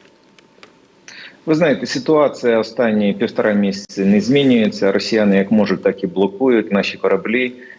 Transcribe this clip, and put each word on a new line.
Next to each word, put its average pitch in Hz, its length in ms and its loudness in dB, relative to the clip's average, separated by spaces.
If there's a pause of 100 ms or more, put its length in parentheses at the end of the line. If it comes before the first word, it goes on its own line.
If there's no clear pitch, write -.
(1500)
Ви 160 80 2
знаєте, 143 320 0
ситуація 131 720 0
останні 107 540 0
півтора 107 400 -2
місяці 98 520 -2
не 101 160 4
змінюється. 113 720 2
Росіяни 101 440 0
як 98 140 0
можуть, 101 320 0
так - 220 -2
і - 20 -4
блокують 107 640 0
наші 101 260 -4
кораблі, 101 540 -2 (260)